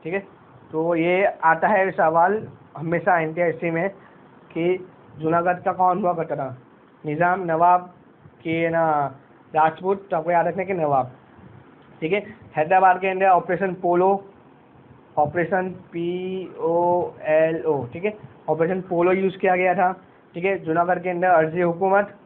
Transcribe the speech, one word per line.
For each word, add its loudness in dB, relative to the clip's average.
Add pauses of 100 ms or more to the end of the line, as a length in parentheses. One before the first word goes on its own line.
ठीक -8
है, -2 (520)
तो 0
ये 2
आता 2
है 2
सवाल 0 (280)
हमेशा -2
एनटीआरसी -2
में -2 (640)
कि -2 (320)
जूनागढ़ 0
का -4
कौन 0
हुआ 0
करता -4
था, -8 (480)
निज़ाम, 0
नवाब 2 (480)
कि -2
ना 0 (400)
राजपूत, 0
तो -2
आपको -2
याद 2
रखना -4
कि -4
नवाब। 0 (880)
ठीक -2
है, -2 (340)
हैदराबाद 4
के -2
अंदर 0
ऑपरेशन 2
पोलो, 0 (920)
ऑपरेशन -2
पी -8 (100)
ओ 0 (120)
एल 2
ओ, 0
ठीक -14
है, -2 (340)
ऑपरेशन 0
पोलो 2
यूज़ 0
किया 2
गया 2
था। 2 (420)
ठीक -8
है, 0
जूनागढ़ 0
के -6
अंदर 0
अर्जी 4
हुकूमत 0 (120)